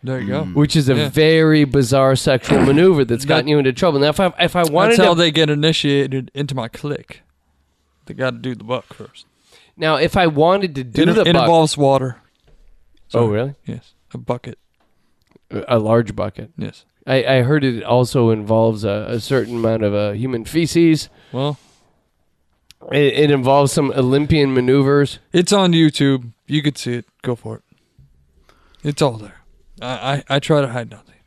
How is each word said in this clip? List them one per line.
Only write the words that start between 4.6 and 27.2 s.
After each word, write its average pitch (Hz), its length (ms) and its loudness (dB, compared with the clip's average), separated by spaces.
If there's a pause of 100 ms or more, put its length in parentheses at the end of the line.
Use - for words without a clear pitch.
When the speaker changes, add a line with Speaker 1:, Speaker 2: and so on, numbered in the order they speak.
Speaker 3:
wanted 175 340 2
Speaker 1:
that's 185 80 4
how 175 80 4
Speaker 3:
to 165 60 0
Speaker 1:
they 170 100 2
get 151 200 0
initiated 139 840 0
into 139 200 -6
my 120 140 -8
clique. - 540 -12 (840)
They - 80 -18
gotta 127 240 -6
do 123 160 -8
the 104 100 -18
buck 120 300 -10
first. - 320 -20 (500)
Speaker 3:
Now, 156 200 -2
if 156 200 -2
I 185 120 2
wanted 165 480 0
to 131 80 -8
do 127 180 -2
Speaker 1:
It, 165 40 4
Speaker 3:
the 175 60 2
Speaker 1:
it - 40 2
Speaker 3:
buck 202 100 2 (160)
Speaker 1:
involves 165 340 2
water. 135 400 0 (1000)
Speaker 3:
Oh, 117 120 2
Speaker 1:
Sorry. - 20 -2
Speaker 3:
really? 120 260 -4 (100)
Speaker 1:
Yes. - 300 -14 (200)
A 127 40 -10
bucket. 120 400 -10 (920)
Speaker 3:
A, 104 180 -10
a 123 100 0
large 110 380 0
bucket. 101 400 -10
Speaker 1:
Yes. - 280 -14 (220)
Speaker 3:
I, 135 180 0
I 131 180 2
heard 139 220 0
it 117 180 -2
also 120 480 2
involves 110 540 0
a, 104 240 -4
a 120 120 -6
certain 120 360 -4
amount 113 260 -2
of, 104 120 0
uh, 104 180 -2
human 117 320 -6
feces. 160 640 0 (240)
Speaker 1:
Well, 139 260 -6 (1300)
Speaker 3:
It, 139 220 0
it 147 160 2
involves 139 420 2
some 143 200 -2
Olympian 139 640 0
maneuvers. 139 640 2 (140)
Speaker 1:
it's 175 200 0
on 190 200 2
YouTube. 139 600 0 (140)
You 147 160 -2
could 143 160 -2
see 123 160 -6
it. 120 100 -10 (180)